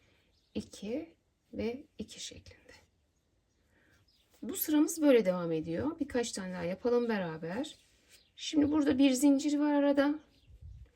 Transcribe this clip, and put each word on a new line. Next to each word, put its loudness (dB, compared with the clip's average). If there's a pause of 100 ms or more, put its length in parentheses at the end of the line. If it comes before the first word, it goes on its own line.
(560)
İki -8 (380)
ve -6 (100)
iki -14
şeklinde. -16 (1800)
Bu -8
sıramız 0
böyle 6
devam 0
ediyor. -4
Birkaç -4
tane -8
daha -8
yapalım -2
beraber. -6 (600)
Şimdi 0
burada 2
bir 6
zincir 2
var 2
arada. 2 (760)